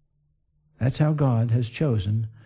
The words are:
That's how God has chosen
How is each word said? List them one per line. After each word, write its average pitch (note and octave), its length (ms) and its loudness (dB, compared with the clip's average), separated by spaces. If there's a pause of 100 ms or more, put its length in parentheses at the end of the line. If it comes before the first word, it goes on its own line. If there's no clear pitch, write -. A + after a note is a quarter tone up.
(800)
That's C3 180 -2
how D#3 160 2
God A#2+ 380 2
has A#2+ 180 0
chosen A2 580 -2 (180)